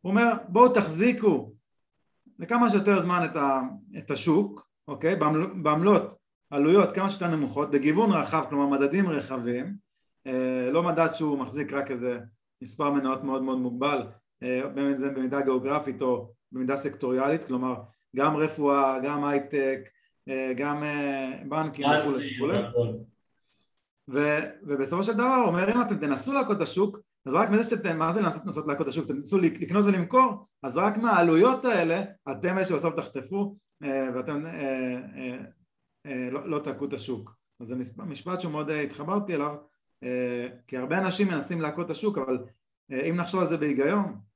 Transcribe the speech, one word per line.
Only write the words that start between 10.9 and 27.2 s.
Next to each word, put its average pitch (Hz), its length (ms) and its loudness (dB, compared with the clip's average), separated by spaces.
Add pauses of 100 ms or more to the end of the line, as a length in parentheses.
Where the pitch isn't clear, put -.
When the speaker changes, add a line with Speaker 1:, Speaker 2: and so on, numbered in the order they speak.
Speaker 1:
שהוא 147 240 -2
מחזיק 135 360 -6
רק 139 180 -4
איזה 123 280 -4 (420)
מספר 143 300 -4
מניות 131 320 0
מאוד 135 200 -2
מאוד 131 140 -2
מוגבל, 127 500 -2 (360)
אה, 127 180 -2 (120)
בין 139 120 -2
אם 139 120 0
זה 139 120 -2
במידה 135 320 -2
גיאוגרפית 135 600 0
או 123 300 -2 (200)
במידה 131 240 -2
סקטוריאלית, 139 680 -2
כלומר 127 300 -2 (400)
גם 151 220 2
רפואה, 143 680 2
גם 143 220 -2
הייטק, 139 540 0 (500)
אה, 131 260 -4
גם, 147 280 -4
אה, 143 480 -4 (180)
בנקים 151 360 -4
וכולי 147 180 4
Speaker 2:
פיננסים, 131 400 -2
Speaker 1:
וכולי. 175 140 0
Speaker 2:
הכל. 120 300 0 (1200)
Speaker 1:
ו-, 147 320 0 (240)
ובסופו 143 400 -2
של 226 100 0
דבר 247 220 2
הוא 247 120 4
אומר, 185 280 2
אם 247 60 2
אתם 208 160 -2
תנסו 151 360 -4
להכות 254 240 0
את 185 40 -2
השוק, 190 380 0 (260)